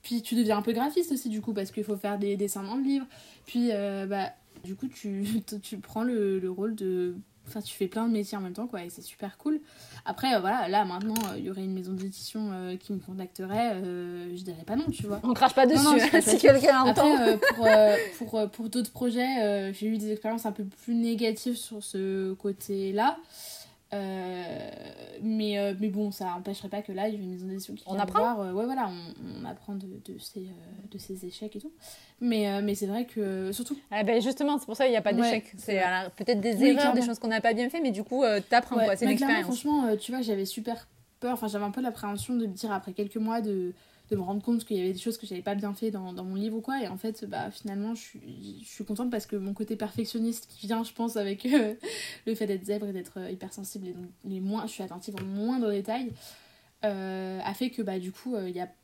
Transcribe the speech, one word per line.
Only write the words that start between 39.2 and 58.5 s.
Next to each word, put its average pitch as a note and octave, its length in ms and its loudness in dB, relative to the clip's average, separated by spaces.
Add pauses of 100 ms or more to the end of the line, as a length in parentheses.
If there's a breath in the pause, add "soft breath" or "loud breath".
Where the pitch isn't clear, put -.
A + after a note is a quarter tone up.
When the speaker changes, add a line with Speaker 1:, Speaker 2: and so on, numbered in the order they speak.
Speaker 2:
expérience. B3 220 -2
Speaker 1:
franchement, D4 260 2
euh, G#3+ 100 2
tu G#3+ 140 -8
vois, B3+ 100 -4
j'avais G3+ 260 -2
super A#3 420 -8 (320)
peur. B3 140 -2
Enfin, A3+ 120 -4
j'avais G#3 180 -2
un G#3 60 -2
peu B3+ 100 -6
l'appréhension A3 540 -4
de A#3 120 0
me G3 60 -4
dire, G#3 200 -6
après F#3+ 200 -4
quelques G3+ 240 -4
mois, A3 240 0
de, F#3+ 320 -2 (360 soft breath)
de G#3+ 60 0
me G3 80 0
rendre G3+ 180 -2
compte A#3 240 0
qu'il G#3 120 -2
y F#3 40 0
avait F#3 120 0
des F#3 80 -4
choses A3+ 180 -4
que G#3+ 80 -12
j'avais F3+ 160 -8
pas G3+ 140 -2
bien G3+ 180 -4
fait A3 160 -2
dans, F#3 220 -8
dans F3+ 100 -10
mon F#3+ 140 -6
livre A3 220 -2
ou - 20 -2
quoi. C4+ 200 -4
Et G#3+ 60 -4
en F#3+ 100 -8
fait, A3 280 -6
bah, G3 260 -6
finalement, G#3 460 -6
je A3+ 60 -14
suis, - 600 -16
je - 60 -18
suis - 160 -12
contente A#3+ 260 -4
parce A3 160 -4
que - 80 -6
mon G3 180 -4
côté G#3+ 220 -4
perfectionniste A3+ 760 -4
qui - 200 -14
vient, A3+ 160 0
je - 80 -10
pense, A#3 240 -4
avec, G3+ 300 -2
euh, A#3+ 280 4 (500 loud breath)
le A3+ 120 0
fait G#3+ 100 -2
d'être G3 180 -2
zèbre G#3 220 -2
et G3 60 -6
d'être, F#3 260 -10
euh, F3+ 140 -8
hypersensible, F#3+ 560 -10
et F3+ 40 -8
donc F3+ 140 -12 (180)
les G3 140 -6
moins, G3+ 300 -2
je - 40 -10
suis G3+ 120 -10
attentive F#3 360 -10
aux F#3+ 40 -6
moindres G#3+ 460 0
détails, A3 420 -2 (720 loud breath)
euh, F#3+ 600 -4
a G3 100 -4
fait B3+ 160 -2
que, A#3+ 120 -6
bah, F#3+ 160 -4
du F#3 140 -6
coup, B3+ 240 -8
euh, F#3 120 -4
il F3+ 60 -8